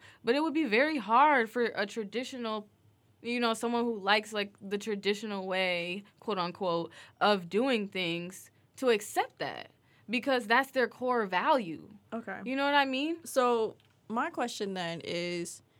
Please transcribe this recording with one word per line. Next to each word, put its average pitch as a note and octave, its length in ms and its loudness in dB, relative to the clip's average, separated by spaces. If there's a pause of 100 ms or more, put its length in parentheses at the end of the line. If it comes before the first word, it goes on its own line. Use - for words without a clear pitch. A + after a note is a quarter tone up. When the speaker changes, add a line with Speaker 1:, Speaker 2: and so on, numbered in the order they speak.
(240)
Speaker 1:
but A#3+ 100 4
it D4 60 2
would D#4 140 0
be D#4+ 100 2
very C#4 340 2
hard A#3+ 520 6
for A#3+ 140 0 (100)
a G#3 120 -2
traditional, A3 800 -6 (560)
you A#3+ 180 -2
know, A3+ 140 2
someone A#3 300 0
who A#3 140 -2
likes, G#3 360 2
like, G3+ 260 -2
the G3 160 -6
traditional G3+ 720 -4
way, F#3 580 0 (160)
quote G#3 180 -4
unquote, F3 520 -2 (320)
of F#3+ 260 4
doing G#3+ 400 2
things F3 640 -6 (260)
to B3+ 140 2
accept C4+ 480 0
that A#2+ 320 -8 (400)
because B3 360 0
that's B3 260 2
their A#3+ 160 2
core B3 380 0
value. F#3 640 0 (240)
Speaker 2:
Okay. G3 320 -8
Speaker 1:
You B3+ 120 -4
know C#4 100 2
what C#4+ 80 2
I C#4+ 100 6
mean? C#4 400 -2
Speaker 2:
So A#3+ 520 2 (320)
my B3 200 -2
question A#3+ 460 -4
then E3+ 300 -6
is F3 580 -6 (180)